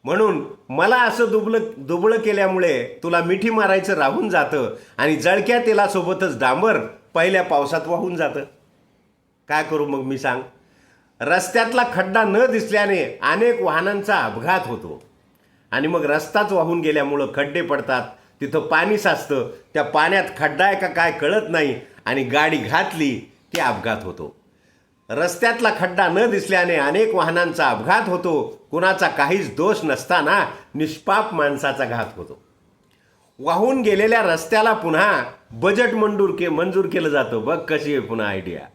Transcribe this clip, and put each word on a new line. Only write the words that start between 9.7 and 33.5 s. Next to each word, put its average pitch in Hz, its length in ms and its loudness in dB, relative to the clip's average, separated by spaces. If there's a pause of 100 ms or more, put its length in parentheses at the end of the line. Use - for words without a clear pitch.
मग 139 120 -4
मी 131 180 -4
सांग? 131 240 -2 (800)
रस्त्यातला 226 640 0 (100)
खड्डा 190 300 2
न 214 220 4
दिसल्याने 202 760 0
अनेक 202 400 2
वाहनांचा 196 560 0
अपघात 127 480 -2
होतो 90 380 -10 (680)
आणि 139 160 -2
मग 160 180 -2
रस्ताच 156 460 0
वाहून 170 300 0
गेल्यामुळं 143 540 0
खड्डे 143 260 -2
पडतात, 131 480 -2 (320)
तिथं 143 180 -2
पाणी 175 380 2
साचतं, 147 520 0 (240)
त्या 175 100 0
पाण्यात 175 400 2 (140)
खड्डा 156 280 0
आहे 196 100 2
का 190 120 -4
काय 165 240 0
कळत 196 380 -2
नाही 151 260 0 (300)
आणि 131 180 -2
गाडी 151 340 2
घातली 143 760 0 (200)
की 165 80 0
अपघात 113 420 -2
होतो. 82 320 -12 (720)
रस्त्यातला 208 720 0
खड्डा 180 280 2
न 202 220 2
दिसल्याने 180 460 2
अनेक 180 400 2
वाहनांचा 165 540 2
अपघात 175 400 0
होतो, 175 640 -2
कुणाचा 185 360 0
काहीच 147 480 -2
दोष 185 280 0
नसताना 160 640 0 (300)
निष्पाप 196 580 -2
माणसाचा 139 520 -2
घात 117 200 -4 (100)
होतो. - 280 -16 (960)
वाहून 202 420 2